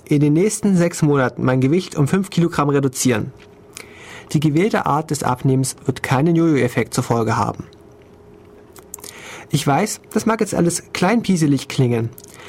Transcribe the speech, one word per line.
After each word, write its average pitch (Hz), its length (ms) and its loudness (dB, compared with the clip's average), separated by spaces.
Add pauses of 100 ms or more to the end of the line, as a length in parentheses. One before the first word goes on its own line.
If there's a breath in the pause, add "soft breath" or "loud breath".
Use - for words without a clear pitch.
in 147 140 2
den 147 140 4
nächsten 196 420 2
sechs 170 280 0
Monaten 131 420 0
mein 131 160 2
Gewicht 160 340 0
um 143 120 2
fünf 190 240 -2
Kilogramm 165 380 0
reduzieren.“ 131 600 0 (1040 loud breath)
Die 156 60 2
gewählte 165 480 0
Art 151 240 -2
des 143 100 -4
Abnehmens 131 540 0 (100)
wird - 160 -4
keinen 156 340 2
Jojo-Effekt 135 600 0
zur 123 80 0
Folge 113 340 0
haben. 110 280 -4 (1900 loud breath)
Ich 147 140 -2
weiß, 147 360 0 (100)
das - 140 -2
mag 220 160 0
jetzt 196 140 -4
alles 170 280 0 (100)
kleinpieselig 180 760 2
klingen, 120 420 0 (400 loud breath)